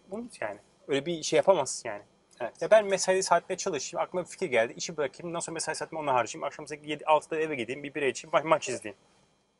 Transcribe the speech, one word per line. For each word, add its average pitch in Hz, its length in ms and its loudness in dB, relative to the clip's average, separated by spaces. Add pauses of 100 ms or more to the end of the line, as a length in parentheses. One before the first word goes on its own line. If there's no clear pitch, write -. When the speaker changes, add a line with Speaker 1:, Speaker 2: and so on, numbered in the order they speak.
(120)
Speaker 1:
unut 233 300 -10
yani. 101 180 -6 (280)
Öyle 139 180 0
bir 165 180 -4
şey - 140 2
yapamazsın 143 520 2
yani. 104 140 -8 (360)
Speaker 2:
Evet. 117 220 -6
Speaker 1:
Ya 170 100 2
ben 214 140 8
mesai 190 380 2
saatinde 175 340 2
çalışayım, 156 460 -4
aklıma 180 220 -4
bir - 40 -20
fikir - 180 -6
geldi, 123 300 2
işi 170 200 -8
bırakayım, 151 320 -4
ondan 170 100 -4
sonra 165 140 -8
mesai 156 220 -4
saatimi 160 240 -8
ona 143 140 0
harcayayım, 127 300 0
akşam 147 240 -8
sekiz, 151 220 -12
yedi, 151 160 -6
altıda 151 340 4
eve 156 160 -2
gideyim, 127 280 -4
bir 143 100 -10
bira 147 120 -2
içeyim, 135 300 -2
ma-, 147 120 4
maç 156 220 4
izleyeyim. 107 280 -6 (640)